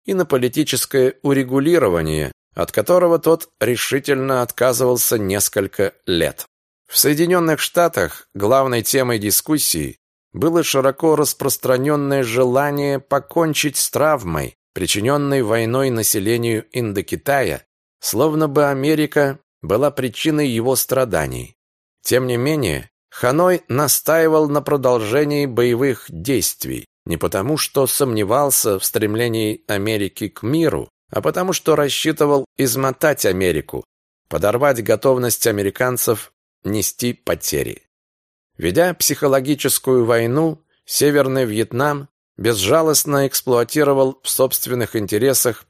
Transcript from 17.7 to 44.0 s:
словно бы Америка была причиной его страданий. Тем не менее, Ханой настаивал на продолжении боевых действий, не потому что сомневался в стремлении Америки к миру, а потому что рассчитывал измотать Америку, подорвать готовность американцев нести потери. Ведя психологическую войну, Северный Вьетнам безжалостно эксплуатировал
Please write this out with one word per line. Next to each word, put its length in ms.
словно 480
бы 160
Америка 720
была 300
причиной 580
его 260
страданий. 800
Тем 260
не 80
менее, 540
Ханой 600
настаивал 800
на 120
продолжении 840
боевых 640
действий, 760
не 100
потому 420
что 300
сомневался 920
в 60
стремлении 800
Америки 600
к 160
миру, 460
а 120
потому 320
что 220
рассчитывал 720
измотать 680
Америку, 600
подорвать 540
готовность 640
американцев 840
нести 500
потери. 680
Ведя 360
психологическую 1120
войну, 580
Северный 600
Вьетнам 640
безжалостно 920
эксплуатировал 960